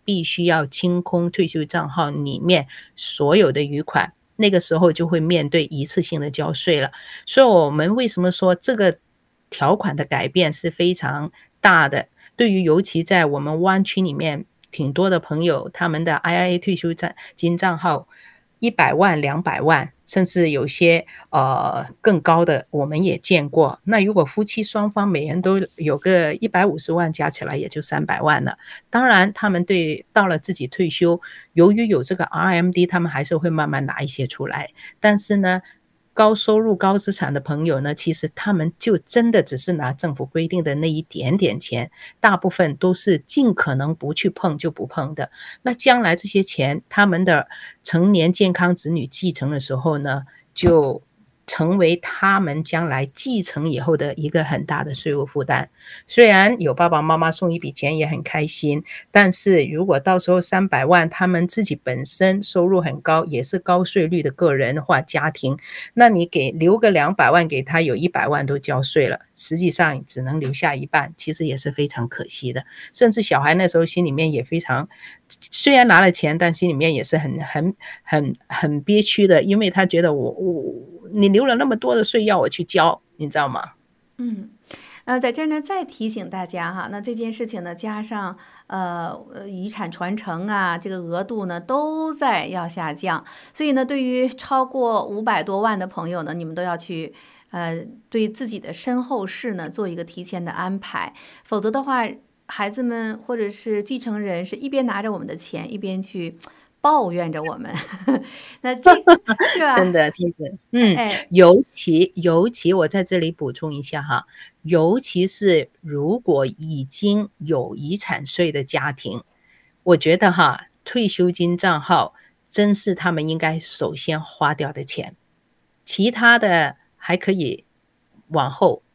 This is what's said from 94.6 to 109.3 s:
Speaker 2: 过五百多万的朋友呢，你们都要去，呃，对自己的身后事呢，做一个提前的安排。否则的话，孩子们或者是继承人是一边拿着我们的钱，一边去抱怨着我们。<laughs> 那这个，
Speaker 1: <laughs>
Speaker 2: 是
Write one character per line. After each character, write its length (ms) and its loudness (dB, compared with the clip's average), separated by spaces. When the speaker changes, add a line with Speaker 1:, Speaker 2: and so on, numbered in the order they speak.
Speaker 2:
过 440 -2
五 160 -8
百 180 0
多 200 -4
万 180 0
的 80 -6
朋 220 -8
友 140 -6
呢， 100 -8
你 120 -8
们 80 -10
都 80 -6
要 160 -4
去， 360 -10
呃， 320 -8
对 200 0
自 160 -10
己 140 -10
的 140 -14
身 280 -4
后 240 -6
事 280 -10
呢， 160 -10
做 180 -8
一 80 -8
个 80 -10
提 200 -14
前 200 -10
的 80 -8
安 260 -6
排。 360 -10
否 140 -4
则 120 -2
的 100 -4
话， 240 -2
孩 240 -6
子 140 -8
们 420 -6
或 120 -6
者 120 -4
是 320 -6
继 160 -8
承 220 -6
人 260 -6
是 120 -12
一 100 -10
边 180 -2
拿 160 -4
着 120 -6
我 40 -8
们 80 -10
的 100 -10
钱， 360 -12
一 60 -10
边 240 -8
去 360 -10
抱 300 2
怨 200 -4
着 120 -6
我 120 -6
们。 180 -12
<laughs> 460 -12
那 140 -4
这 180 6
个， 120 8
Speaker 1:
<laughs> 20 -10
Speaker 2:
是 420 -2